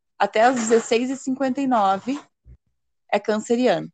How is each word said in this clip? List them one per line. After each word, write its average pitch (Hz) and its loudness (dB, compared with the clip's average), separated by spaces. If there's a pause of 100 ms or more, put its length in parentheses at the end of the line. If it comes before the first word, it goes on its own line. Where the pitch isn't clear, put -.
(180)
até 214 2
às 254 6
dezesseis 233 0
e 269 -6
cinquenta 262 -4
e 269 -2
nove, 214 0 (920)
é 208 2
canceriano. 214 -2